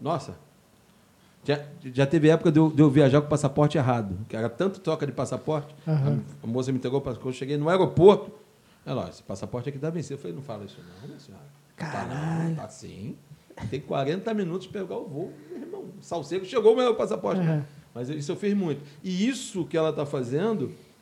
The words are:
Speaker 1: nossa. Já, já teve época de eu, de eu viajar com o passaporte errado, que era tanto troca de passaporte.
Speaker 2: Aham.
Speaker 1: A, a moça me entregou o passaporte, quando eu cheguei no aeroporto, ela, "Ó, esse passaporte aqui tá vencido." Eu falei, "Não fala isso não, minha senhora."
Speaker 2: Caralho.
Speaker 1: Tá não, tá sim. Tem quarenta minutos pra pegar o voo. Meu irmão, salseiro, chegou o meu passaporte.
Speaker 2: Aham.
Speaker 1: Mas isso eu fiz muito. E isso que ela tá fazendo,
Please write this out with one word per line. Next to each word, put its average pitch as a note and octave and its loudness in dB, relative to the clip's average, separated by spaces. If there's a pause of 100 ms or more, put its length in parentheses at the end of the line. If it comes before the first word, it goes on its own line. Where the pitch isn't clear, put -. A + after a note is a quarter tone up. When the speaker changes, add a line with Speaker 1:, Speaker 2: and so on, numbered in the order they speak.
Speaker 1:
nossa. C3+ -6 (1080)
Já, C#3+ 0 (320)
já C3+ 2
teve D3+ 6
época D#3 6
de D3+ 6
eu, D#3+ 6
de C#3+ 4
eu C#3+ 8
viajar C#3 8
com D3 2
o D3 -4
passaporte D3 2
errado, A#2 0 (140)
que A2 -10
era A2+ 0
tanto F#3+ -2
troca D#3 -4
de B2+ -4
passaporte. C#3+ -4 (140)
Speaker 2:
Aham. C#3+ 2 (240)
Speaker 1:
A, - -8
a - -8
moça B2+ -2
me C3 0
entregou C3+ -2
o - -6
passaporte, B2 -8
quando C3 -4
eu - -12
cheguei C#3 -4
no D3 -2
aeroporto, F3 6 (540)
ela, B2 -4
"Ó, F2 -10
esse - -18
passaporte A#2+ -8
aqui C#3 -8
tá D3+ -6
vencido." E3 -8
Eu C#3 -10
falei, - -10
"Não C#3 -12
fala G#2 -12
isso - -18 (240)
não, D3 -16
minha - -16
senhora." G2+ -20 (320)
Speaker 2:
Caralho. G#2+ -8
Speaker 1:
Tá D#3+ -4
não, D#3+ -2
tá - -8
sim. F#2 -14 (560)
Tem C3+ -4
quarenta D#3+ -2
minutos F#3 -4
pra G3+ -10
pegar F#3+ -8
o C4 -10
voo. D#3+ -10 (180)
Meu E4 -12
irmão, G4 -14 (160)
salseiro, E3+ -6
chegou A3+ 6
o B3+ 0
meu B3 4
passaporte. F#3+ -2
Speaker 2:
Aham. D#3 2 (300)
Speaker 1:
Mas B2 -8
isso D3 -6
eu E3+ -4
fiz G3+ 0
muito. E3+ 0 (240)
E F#3+ 0
isso G3+ -4
que - -4
ela D#3+ 2
tá D3 -2
fazendo, C#3+ -2 (300)